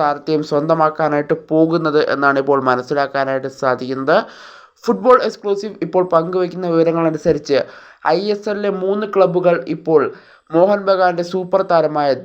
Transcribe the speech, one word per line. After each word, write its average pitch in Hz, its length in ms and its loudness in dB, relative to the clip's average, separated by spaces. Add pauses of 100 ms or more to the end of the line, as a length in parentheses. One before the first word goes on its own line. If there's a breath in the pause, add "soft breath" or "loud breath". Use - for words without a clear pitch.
താരത്തെയും 147 380 -2 (100)
സ്വന്തമാക്കാനായിട്ട് 151 840 0 (160)
പോകുന്നത് 160 480 2 (140)
എന്നാണ് 139 300 2
ഇപ്പോൾ 139 160 2 (120)
മനസ്സിലാക്കാനായിട്ട് 135 800 -2 (120)
സാധിക്കുന്നത്. 131 540 0 (680 loud breath)
ഫുട്ബോൾ 233 320 4 (100)
എക്സ്ക്ലൂസീവ് 202 480 -6 (120)
ഇപ്പോൾ 185 260 0
പങ്കുവയ്ക്കുന്ന 175 600 -2
വിവരങ്ങളനുസരിച്ച് 160 840 0 (540 loud breath)
ഐ 180 80 0 (140)
എസ് 202 160 -8
എല്ലിലെ 202 200 -4 (120)
മൂന്ന് 208 320 -2
ക്ലബ്ബുകൾ 175 420 2 (180)
ഇപ്പോൾ 160 280 2 (520 loud breath)
മോഹൻ 196 340 4
ബഗാന്റെ 180 440 2
സൂപ്പർ 185 300 0 (100)
താരമായ 151 360 2 (160)